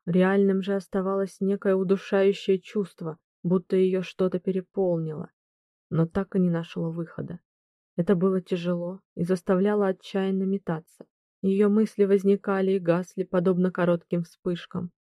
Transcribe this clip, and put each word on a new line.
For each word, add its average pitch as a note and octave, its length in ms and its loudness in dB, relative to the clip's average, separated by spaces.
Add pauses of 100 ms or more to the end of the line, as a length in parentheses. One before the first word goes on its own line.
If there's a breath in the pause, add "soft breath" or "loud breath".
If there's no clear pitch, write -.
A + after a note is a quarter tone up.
Реальным F#3+ 560 2
же G3 120 -4
оставалось G3 680 -4
некое G3 340 0
удушающее G3 840 0
чувство, F3+ 600 -8 (240)
будто F#3 340 0
ее F#3 260 2
что-то F#3 360 -2
переполнило, F3 920 -4 (600)
но E3 160 2
так G3 300 -4
и F#3 40 4
не F3+ 100 2
нашло E3 400 -4
выхода. E3 500 -10 (560)
Это F3 180 2
было F#3+ 260 2
тяжело F3 600 -4 (140)
и F3+ 100 -4
заставляло G3 640 0
отчаянно F#3+ 560 -4
метаться. F#3+ 600 -6 (380)
Ее G3 260 2
мысли G#3 380 2
возникали G3 680 2
и G3 60 2
гасли, F3+ 460 -2
подобно F3+ 460 2
коротким F3 520 0
вспышкам. - 680 -8 (160)